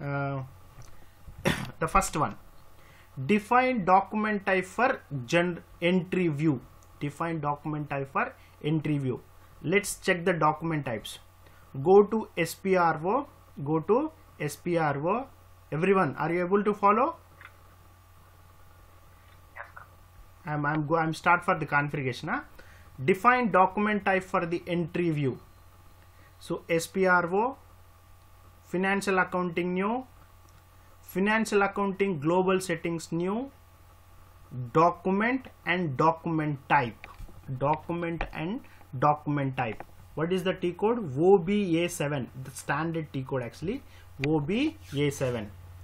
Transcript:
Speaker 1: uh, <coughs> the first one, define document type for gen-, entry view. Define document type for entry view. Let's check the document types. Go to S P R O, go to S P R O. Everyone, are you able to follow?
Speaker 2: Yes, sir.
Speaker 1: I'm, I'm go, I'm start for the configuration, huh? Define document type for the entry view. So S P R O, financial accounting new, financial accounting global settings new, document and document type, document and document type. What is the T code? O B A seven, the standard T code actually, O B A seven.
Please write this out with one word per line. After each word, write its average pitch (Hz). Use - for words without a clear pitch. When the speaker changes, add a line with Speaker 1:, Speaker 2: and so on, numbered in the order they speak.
Speaker 1:
uh, 139
<coughs> -
the 160
first -
one, 127
define 240
document 202
type 190
for 247
gen-, 170
entry 180
view. 147
Define 160
document 147
type 139
for -
entry 151
view. 127
Let's 196
check 175
the 185
document 156
types. -
Go 196
to 214
S 165
P 185
R 160
O, 247
go 156
to 262
S 151
P 175
R 147
O. 233
Everyone, 180
are 156
you 175
able 196
to 208
follow? 220
Speaker 2:
Yes, -
sir. -
Speaker 1:
I'm, 147
I'm 151
go, 160
I'm 160
start 175
for 160
the 156
configuration, 143
huh? 254
Define 226
document 202
type 190
for 180
the 175
entry 175
view. 143
So -
S 165
P 190
R 180
O, 240
financial 190
accounting 180
new, 220
financial 214
accounting 196
global 185
settings 170
new, 196
document 196
and 165
document 156
type, 135
document 165
and 190
document 147
type. 117
What 170
is 180
the 180
T 175
code? 202
O 190
B 175
A 175
seven, 143
the -
standard 160
T 135
code 131
actually, 185
O 156
B 226
A 143
seven. 123